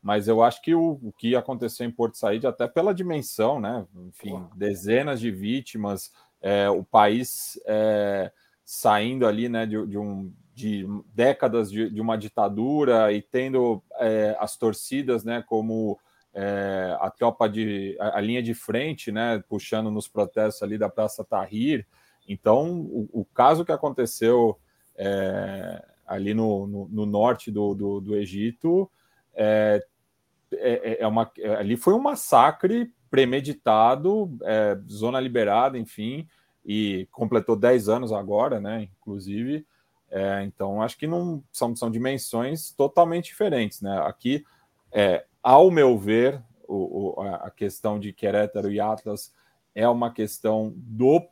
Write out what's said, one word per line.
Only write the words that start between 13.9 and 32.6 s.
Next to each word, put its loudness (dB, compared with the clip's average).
é, 2
as -6
torcidas, -2
né, -6
como, -2
é, -4
a -2
tropa 0
de, -4
a, -2
a -2
linha -2
de -4
frente, -6
né, -2
puxando -4
nos -6
protestos -2
ali -6
da -2
Praça -4
Tahrir. -2
Então, 2
o, -6
o -6
caso 4
que -4
aconteceu, 2
é, -4
ali -4
no, 0
no, -8
no -4
norte 0
do, -2
do, -4
do -6
Egito, -2
é, 4
é, 0
é, -4
é 2
uma, 0
é, -2
ali -2
foi 4
um 2
massacre 2